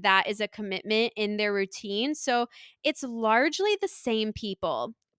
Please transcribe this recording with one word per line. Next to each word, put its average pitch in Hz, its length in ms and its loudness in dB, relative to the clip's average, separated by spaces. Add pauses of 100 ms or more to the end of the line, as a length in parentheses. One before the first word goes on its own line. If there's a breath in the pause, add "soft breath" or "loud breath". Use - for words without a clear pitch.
that 190 260 6
is 214 120 -2
a 214 80 -2
commitment 214 680 -2
in 208 220 -2
their 208 160 2
routine. 202 640 -2
So 240 320 0 (360 loud breath)
it's 302 200 -2
largely 254 800 2
the 392 60 0
same 220 440 -2
people 190 640 -4 (260)